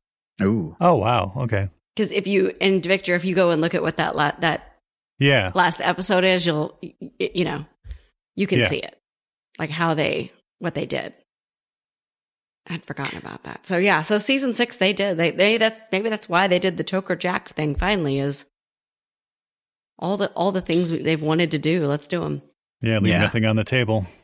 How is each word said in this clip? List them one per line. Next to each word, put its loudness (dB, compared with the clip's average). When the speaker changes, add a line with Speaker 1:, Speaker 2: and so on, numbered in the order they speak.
Speaker 1:
Ooh. 0
Speaker 2:
Oh, 6
wow. 2
Okay. -2
Speaker 3:
'Cause -2
if -2
you, 2
and 4
Victor, 0
if -2
you 0
go 4
and 2
look 0
at 0
what -2
that -2
la-, 0
that -4
Speaker 2:
Yeah. 4
Speaker 3:
last 2
episode 0
is, 2
you'll, -2
y-, -16
y-, -6
you 0
know, -6
you 0
can 2
Speaker 2:
Yeah. 4
Speaker 3:
see 0
it, -12
like, -6
how 0
they, -4
what -6
they -4
did. -8
I'd -8
forgotten -8
about -14
that. -14
So -2
yeah, 4
so 0
season 0
six, -2
they 2
did, -2
they, 2
they, 2
that's, 0
maybe -2
that's -6
why 2
they 4
did 0
the -4
Toker -2
Jack -4
thing -2
finally, 0
is -4
all -2
the, -2
all 0
the -2
things 0
we, -2
they've 0
wanted 2
to -2
do. 0
Let's -2
do -4
'em. -4
Speaker 2:
Yeah. 2
Leave 4
Speaker 1:
Yeah. 4
Speaker 2:
nothing 2
on 4
the 2
table. 0